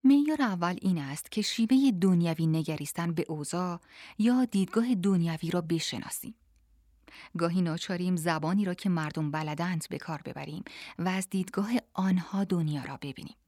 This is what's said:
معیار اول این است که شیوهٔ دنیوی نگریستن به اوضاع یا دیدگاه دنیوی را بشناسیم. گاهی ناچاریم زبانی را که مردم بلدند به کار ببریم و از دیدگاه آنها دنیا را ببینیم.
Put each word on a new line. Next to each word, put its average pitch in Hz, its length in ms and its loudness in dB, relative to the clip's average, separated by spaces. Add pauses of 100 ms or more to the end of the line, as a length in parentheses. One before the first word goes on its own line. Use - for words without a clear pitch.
معیار 294 380 6
اول 180 400 0
این 180 160 4
است 139 340 -6
که 214 100 0
شیوهٔ 262 480 4
دنیوی 170 560 4
نگریستن 160 680 -2
به 160 160 -2
اوضاع 170 520 -4 (380)
یا 247 260 4
دیدگاه 233 500 2
دنیوی 170 560 0
را 180 100 0
بشناسیم. - 760 -4 (1040)
گاهی 170 240 2
ناچاریم 175 540 -2
زبانی 165 480 0
را 180 100 -2
که 190 140 -4
مردم 156 420 -2
بلدند 156 600 -4
به 147 80 -6
کار 156 260 -10
ببریم 143 400 -12 (340)
و 170 100 0
از 185 220 -2
دیدگاه 196 400 -2 (240)
آنها 190 500 0
دنیا 151 400 0
را 135 180 -10
ببینیم. - 340 -12 (120)